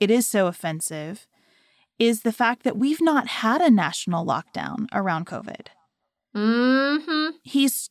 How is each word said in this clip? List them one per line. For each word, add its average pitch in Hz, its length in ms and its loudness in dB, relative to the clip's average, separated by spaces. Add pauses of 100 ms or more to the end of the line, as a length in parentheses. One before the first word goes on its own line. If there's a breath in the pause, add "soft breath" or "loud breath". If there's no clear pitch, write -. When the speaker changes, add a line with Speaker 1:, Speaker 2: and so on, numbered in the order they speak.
Speaker 1:
it 208 100 2
is 240 160 4
so 196 200 2
offensive 160 800 -8 (720)
is 226 260 2
the 226 100 0
fact 240 300 0
that 254 140 -2
we've 285 240 0
not 302 260 2
had 240 340 0
a 330 100 6
national 170 540 0
lockdown - 680 -6
around 180 340 -2
covid. - 420 -14 (680)
Speaker 2:
Mm-hmm. 277 1080 0
Speaker 1:
He's - 480 0